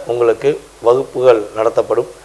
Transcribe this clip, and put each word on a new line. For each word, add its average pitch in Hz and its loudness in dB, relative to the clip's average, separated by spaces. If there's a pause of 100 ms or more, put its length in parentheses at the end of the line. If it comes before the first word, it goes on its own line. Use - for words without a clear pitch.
உங்களுக்கு 120 0 (220)
வகுப்புகள் 123 2
நடத்தப்படும். 113 -2 (180)